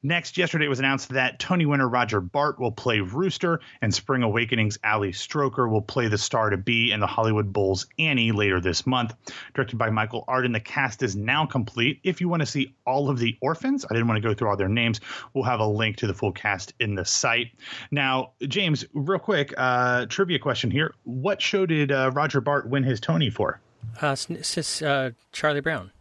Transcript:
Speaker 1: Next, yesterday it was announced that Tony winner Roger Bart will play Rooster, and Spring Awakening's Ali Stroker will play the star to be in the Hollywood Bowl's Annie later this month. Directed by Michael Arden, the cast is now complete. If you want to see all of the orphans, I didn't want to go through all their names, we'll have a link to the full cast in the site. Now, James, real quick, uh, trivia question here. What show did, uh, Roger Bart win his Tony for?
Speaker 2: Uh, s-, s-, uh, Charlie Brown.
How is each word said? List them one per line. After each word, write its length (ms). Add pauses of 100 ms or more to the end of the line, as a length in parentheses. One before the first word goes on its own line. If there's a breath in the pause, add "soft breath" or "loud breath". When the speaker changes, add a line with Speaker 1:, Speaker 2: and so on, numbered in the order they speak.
Speaker 1:
Next, 360
yesterday 260
it 60
was 80
announced 320
that 280
Tony 280
winner 200
Roger 360
Bart 360
will 140
play 280
Rooster, 600 (220 loud breath)
and 100
Spring 300
Awakening's 600
Ali 300
Stroker 580
will 120
play 260
the 80
star 320
to 80
be 340
in 100
the 60
Hollywood 460
Bowl's 340 (120)
Annie 340
later 300
this 240
month. 280 (380 loud breath)
Directed 240
by 140
Michael 360
Arden, 260
the 80
cast 420
is 140
now 280
complete. 580
If 200
you 80
want 100
to 60
see 280 (120)
all 240
of 80
the 240
orphans, 420
I 80
didn't 160
want 140
to 40
go 60
through 160
all 80
their 140
names, 320 (320 loud breath)
we'll 100
have 160
a 60
link 320
to 80
the 80
full 180
cast 480
in 140
the 100
site. 480 (380 loud breath)
Now, 400 (100)
James, 540
real 240
quick, 400
uh, 480
trivia 320
question 320
here. 240 (100)
What 380
show 240
did, 260
uh, 220
Roger 260
Bart 300
win 140
his 160
Tony 280
for? 320 (400)
Speaker 2:
Uh, 120
s-, 180
s-, 500
uh, 300 (220)
Charlie 280
Brown. 300 (100)